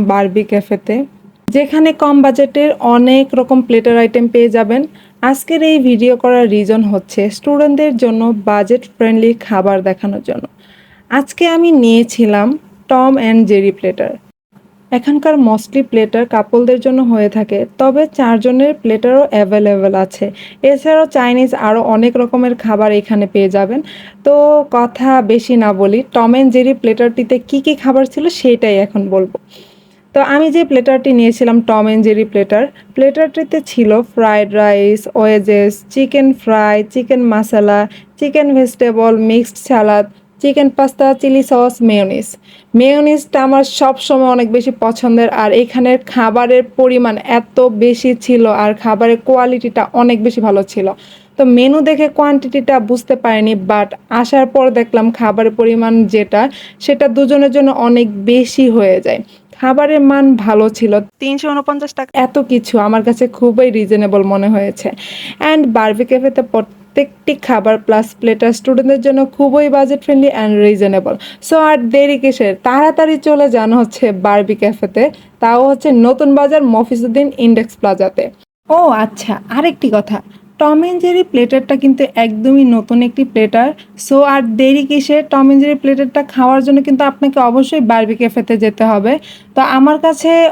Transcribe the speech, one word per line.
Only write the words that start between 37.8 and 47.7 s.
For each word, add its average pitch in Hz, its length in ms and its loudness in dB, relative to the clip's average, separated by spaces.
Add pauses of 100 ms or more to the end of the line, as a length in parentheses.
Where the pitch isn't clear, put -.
চিকেন 294 380 0
ভেজিটেবল, 233 560 0 (180)
মিক্সড 233 260 -2 (120)
সালাদ, 208 380 2 (360)
চিকেন 277 340 0
পাস্তা, 269 300 0 (140)
চিলি 269 300 2
সস, 247 240 2 (140)
মেয়োনিজ। 208 380 -2 (480)
মেয়োনিজটা 294 680 2
আমার 269 220 2
সবসময় 262 720 0
অনেক 240 200 -2
বেশি 247 240 -2
পছন্দের, 233 480 0 (140)
আর 208 100 0
এখানের 247 460 0 (140)
খাবারের 240 500 0 (160)
পরিমাণ 247 360 2 (240)
এত - 200 -4 (260)